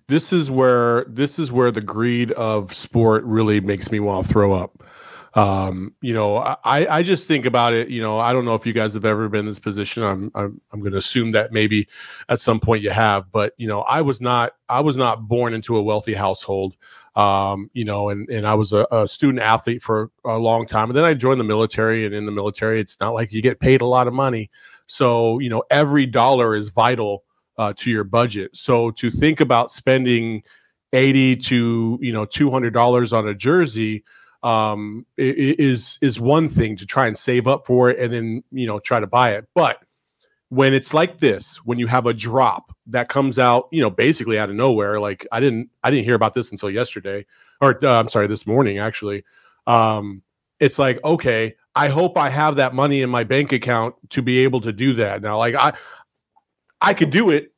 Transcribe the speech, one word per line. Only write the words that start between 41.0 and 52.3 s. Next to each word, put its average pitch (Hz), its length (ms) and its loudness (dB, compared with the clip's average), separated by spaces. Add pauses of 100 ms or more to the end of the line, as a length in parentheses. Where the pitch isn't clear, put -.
this, 107 460 0
when 120 120 -4
you 120 100 -2
have 120 180 2
a 117 80 2
drop 113 580 -2 (140)
that 120 240 -4
comes 135 280 -2
out, 123 340 4
you 165 100 0
know, 110 80 2
basically 110 500 0
out 104 100 -2
of 101 60 -8
nowhere, 107 460 0
like, 104 320 -8
I 117 80 -2
didn't, 117 280 0 (140)
I 123 80 0
didn't 123 140 0
hear 120 100 2
about 110 200 0
this 120 160 -6
until 104 180 -8
yesterday, 101 560 -6 (340)
or, 135 240 4
uh, 123 160 6
I'm 113 80 2
sorry, 104 200 0
this 107 200 -6
morning, 107 300 2
actually. 104 480 -6 (400)
Um, 107 560 2 (400)
it's 143 180 2
like, 131 240 0
okay, 120 500 0 (220)
I 143 140 2
hope 175 280 0
I 143 120 2
have 147 260 0